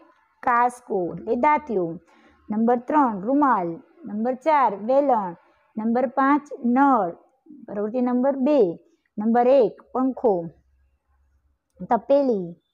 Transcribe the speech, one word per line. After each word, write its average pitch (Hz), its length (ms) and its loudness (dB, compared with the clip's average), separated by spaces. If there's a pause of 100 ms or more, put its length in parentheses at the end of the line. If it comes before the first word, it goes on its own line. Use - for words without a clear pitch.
(460)
કાસ્કો, 240 520 -2 (160)
એટલે 226 300 -6
દાંતિયો. 285 440 0 (640)
નંબર 226 280 2 (100)
ત્રણ 277 280 2 (100)
રૂમાલ. 254 420 2 (400)
નંબર 220 260 -4 (120)
ચાર 277 260 2 (160)
વેલણ. 247 460 0 (440)
નંબર 233 280 -2 (120)
પાંચ 285 260 2 (320)
નળ. 254 340 4 (560)
પ્રવૃત્તિ 214 420 -6
નંબર 247 280 0 (100)
બે. 294 140 4 (580)
નંબર 233 280 2 (140)
એક 208 140 0 (180)
પંખો, 247 420 0 (1600)
તપેલી, 233 580 0 (260)